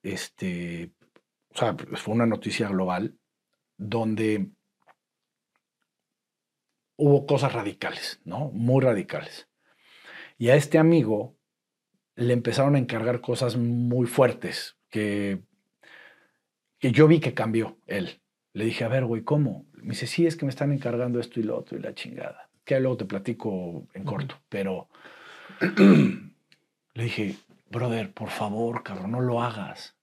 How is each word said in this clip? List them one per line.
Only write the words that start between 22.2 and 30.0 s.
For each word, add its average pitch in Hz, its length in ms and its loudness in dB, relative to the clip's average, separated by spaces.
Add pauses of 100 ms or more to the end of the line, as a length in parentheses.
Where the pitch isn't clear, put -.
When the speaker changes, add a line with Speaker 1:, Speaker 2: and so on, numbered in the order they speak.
Speaker 1:
que 135 160 0
luego 131 180 0
te 104 80 -6
platico 98 880 -8
en 98 100 -14
Speaker 2:
Ujú. - 80 -6
Speaker 1:
corto". - 240 -8 (140)
Pero 95 380 -6 (720)
<clears throat> - 1300 4
le 113 100 -6
dije, 107 320 -4 (340)
"Brother, 113 440 -4
por 101 160 -10
favor, 110 540 -4
cabrón, 95 280 -8
no 123 100 -2
lo 120 200 0
hagas. 107 600 -8